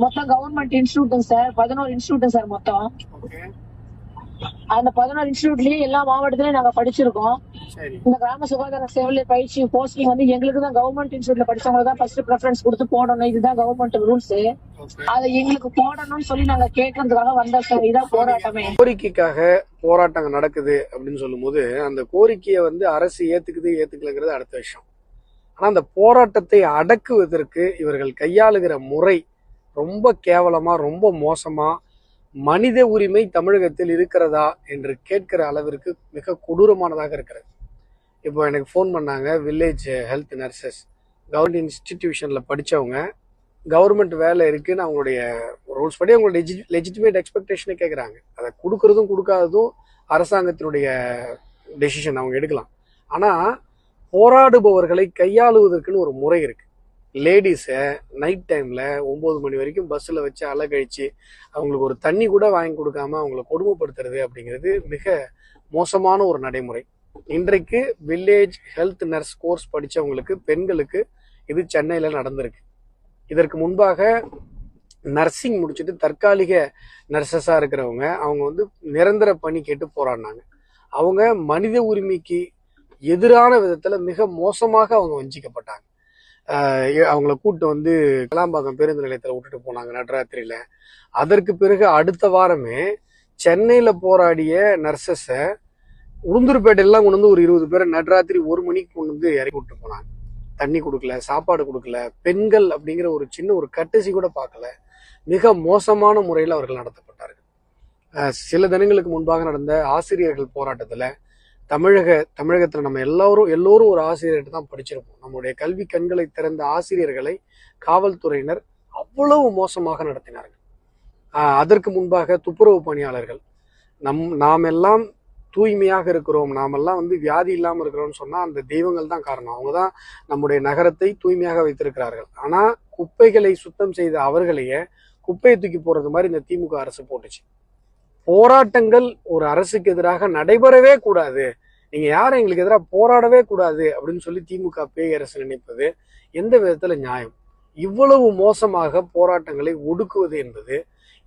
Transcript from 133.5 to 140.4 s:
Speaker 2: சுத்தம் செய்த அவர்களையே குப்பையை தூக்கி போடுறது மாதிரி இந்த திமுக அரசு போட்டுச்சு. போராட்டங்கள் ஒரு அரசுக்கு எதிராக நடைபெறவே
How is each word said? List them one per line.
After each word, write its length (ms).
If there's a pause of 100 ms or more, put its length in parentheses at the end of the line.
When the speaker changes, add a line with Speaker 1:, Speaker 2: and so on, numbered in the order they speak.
Speaker 2:
சுத்தம் 440
செய்த 220
அவர்களையே 600 (460)
குப்பையை 300
தூக்கி 240
போடுறது 340
மாதிரி 180
இந்த 140
திமுக 380
அரசு 180
போட்டுச்சு. 400 (840)
போராட்டங்கள் 800 (160)
ஒரு 240
அரசுக்கு 460
எதிராக 340
நடைபெறவே 720